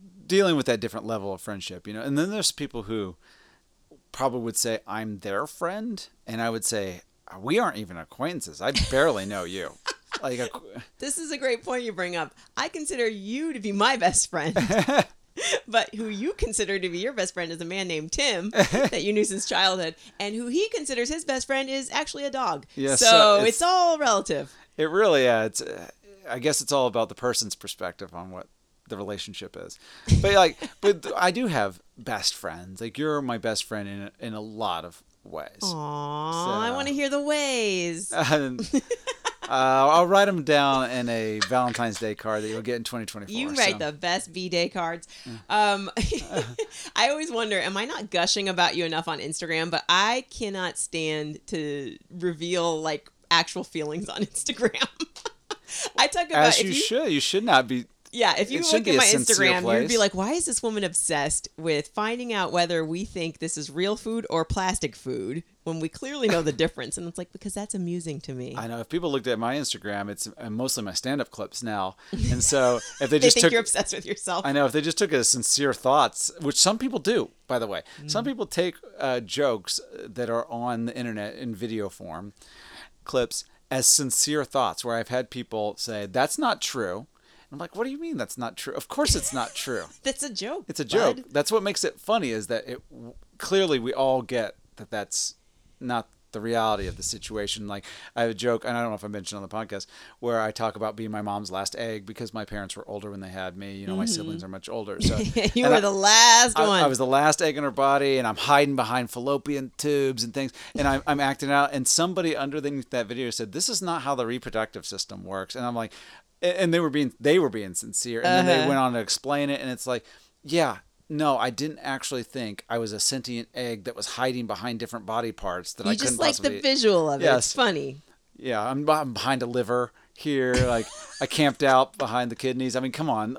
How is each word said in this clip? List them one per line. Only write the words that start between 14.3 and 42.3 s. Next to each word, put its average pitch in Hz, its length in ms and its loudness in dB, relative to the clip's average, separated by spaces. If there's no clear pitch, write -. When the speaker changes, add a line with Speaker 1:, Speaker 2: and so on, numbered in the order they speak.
Speaker 2:
friend. 160 260 -2
Speaker 1:
<laughs> 220 480 4
Speaker 2:
But 226 260 0
who 220 140 -6
you 214 260 -4
consider 202 460 -2
to 185 100 -4
be 170 80 -6
your 233 160 -4
best 190 220 -4
friend 170 160 -4
is 165 100 -10
a 170 40 -8
man 185 220 -4
named 160 240 -4
Tim 208 380 0
Speaker 1:
<laughs> - 0 -
Speaker 2:
that 220 540 2
you 202 100 0
knew 208 100 4
since 208 240 -4
childhood, 185 460 2
and 208 140 -6
who 240 140 -6
he 339 220 0
considers 269 400 -2
his 311 140 -4
best 262 220 -2
friend 269 240 -2
is 269 220 -4
actually 285 340 -4
a 277 60 -4
dog. 190 340 -4
Speaker 1:
Yes, 135 240 2
Speaker 2:
So 240 60 6
Speaker 1:
so 214 360 10
Speaker 2:
it's, 220 80 4
Speaker 1:
it's 226 120 2
Speaker 2:
all 349 380 4
relative. 196 520 0
Speaker 1:
It 156 120 2
really, 170 360 6
yeah. 113 180 6
It's, 110 180 -4
uh, - 280 -10
I 123 120 -6
guess 139 220 0
it's 131 100 -6
all 135 160 4
about 113 220 0
the - 60 -16
person's 117 380 -2
perspective 90 600 -10
on 90 160 -14
what 92 160 -14
the 107 80 -10
relationship 101 580 -10
is. 87 220 -16
But, 202 100 6
like, 180 240 8
Speaker 2:
<laughs> - 120 -20
Speaker 1:
but 196 220 4
th-, - 120 -6
I 180 140 4
do 233 160 0
have 107 340 0
best 110 380 -4
friends. 92 480 -10
Like, 113 160 -10
you're 147 240 0
my 123 160 -2
best 107 280 -2
friend 104 220 -6
in 101 140 -10
a, 101 180 -14
in 113 140 -10
a 107 80 -8
lot 104 440 -4
of - 180 -18
ways. - 380 -12
Speaker 2:
Aw, 156 1040 -4
I 233 60 -2
Speaker 1:
So 240 60 -2
Speaker 2:
wanna 277 160 -4
hear 277 180 0
the 285 120 -2
ways. 220 960 -2
Speaker 1:
<laughs> 139 120 2
And, 143 360 0
uh, 131 460 6
I'll 175 120 6
write 196 200 8
'em 180 160 0
down 139 460 4
in 123 180 -2
a 110 400 0
Valentine's 123 500 0
Day 107 180 -4
card 107 280 -4